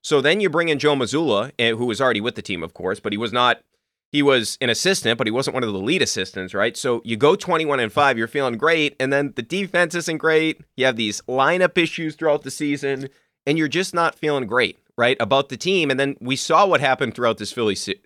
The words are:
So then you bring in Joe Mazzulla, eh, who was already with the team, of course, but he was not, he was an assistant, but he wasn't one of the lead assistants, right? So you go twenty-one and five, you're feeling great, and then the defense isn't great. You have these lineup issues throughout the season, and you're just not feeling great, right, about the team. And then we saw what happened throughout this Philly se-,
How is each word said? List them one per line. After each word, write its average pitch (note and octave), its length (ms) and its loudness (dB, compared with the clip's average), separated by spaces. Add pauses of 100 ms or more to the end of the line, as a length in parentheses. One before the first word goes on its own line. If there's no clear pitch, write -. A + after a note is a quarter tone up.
So D3 200 2
then E3+ 200 2
you F#3+ 80 2
bring E3 200 0
in D3 100 0
Joe D3 160 2
Mazzulla, C3 640 0
eh, A#2 120 4
who A2+ 140 -2
was A2+ 160 -2
already B2 180 2
with A#2 140 -4
the G#2+ 80 -12
team, F2 220 -8
of E2 100 -10
course, F#2 260 -4
but G2+ 140 -6
he G#2 40 -2
was G2+ 140 -6
not, B2 300 2 (500)
he D3 100 2
was C3 380 2
an B2+ 100 0
assistant, A#2 480 0
but A2+ 100 -2
he G#2+ 40 0
wasn't C3 220 -2
one B2+ 100 -2
of A2 80 -2
the F#2+ 80 -6
lead A2 220 0
assistants, F#2+ 520 -4
right? G#2 220 -2
So B2 300 -2
you A2+ 100 -4
go D3 220 4
twenty-one D#3+ 420 -2
and A2 140 -2
five, C#3 240 2
you're A2+ 100 -2
feeling B2+ 300 -2
great, D3+ 420 0
and C3+ 140 0
then C#3 240 0
the B2+ 40 -4
defense F3 540 -2
isn't E3 220 -4
great. D#3+ 420 2 (160)
You B2+ 120 0
have B2 100 0
these G#2+ 320 -2
lineup E3+ 480 2
issues D#3+ 380 -2
throughout D3 280 0
the C3+ 80 -12
season, C#3 560 -4 (380)
and D3 120 2
you're D#3 120 0
just F3+ 240 -4
not E3+ 260 -2
feeling C#3+ 260 -2
great, A2 320 0 (200)
right, B2 240 2
about C3+ 260 2
the C3 80 -10
team. E3+ 340 0
And C3 80 0
then C#3 220 -2
we B2+ 160 -4
saw E3 300 2
what E3 160 2
happened C3 340 0
throughout A#2 220 0
this G2+ 160 -10
Philly G#2+ 220 0
se-, - 300 -8